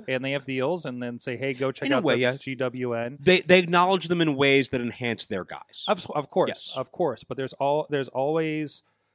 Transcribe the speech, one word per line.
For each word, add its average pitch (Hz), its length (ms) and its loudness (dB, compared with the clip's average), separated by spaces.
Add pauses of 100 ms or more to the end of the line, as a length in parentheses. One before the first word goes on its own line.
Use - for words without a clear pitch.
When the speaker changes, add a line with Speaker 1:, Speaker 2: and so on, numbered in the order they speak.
Speaker 1:
and 131 160 -2
they 135 80 -4
have 139 140 -4
deals, 139 400 -2
and 127 160 -8
then 120 160 -6
say, 123 180 -6
"Hey, 135 180 -4
go 131 180 -2
check 139 160 -8
Speaker 2:
In - 60 2
a - 40 4
Speaker 1:
out 233 60 0
Speaker 2:
way, 139 100 4
Speaker 1:
the 120 80 2
Speaker 2:
yeah. 127 160 2
Speaker 1:
G 135 160 -10
W 123 400 -4
N." 117 260 -6
Speaker 2:
They, 180 220 6
they 180 160 6
acknowledge 180 500 4
them 170 140 2
in 156 140 4
ways 135 340 4
that 127 120 -2
enhance 120 440 -4
their 92 180 -6
guys. - 440 -16
Speaker 1:
Of, 196 240 -2
of - 180 -4
course, 156 200 2
Speaker 2:
Yes. - 280 -10
Speaker 1:
of 131 140 -6
course. 147 320 -2
But 123 140 -10
there's 131 160 -4
all, 143 360 0
there's 139 200 -2
always, 156 760 -2 (320)